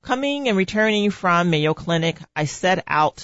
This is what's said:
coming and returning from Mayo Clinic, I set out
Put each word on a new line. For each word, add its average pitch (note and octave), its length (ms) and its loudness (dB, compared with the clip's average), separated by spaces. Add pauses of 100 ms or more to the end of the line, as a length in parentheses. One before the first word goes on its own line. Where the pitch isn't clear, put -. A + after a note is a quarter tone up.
coming C#4 460 -2
and G3+ 100 2
returning G#3 540 2
from F3 400 2
Mayo D#3 240 2
Clinic, E3 420 -2 (180)
I D3+ 100 -2
set F3+ 420 0
out D3+ 360 0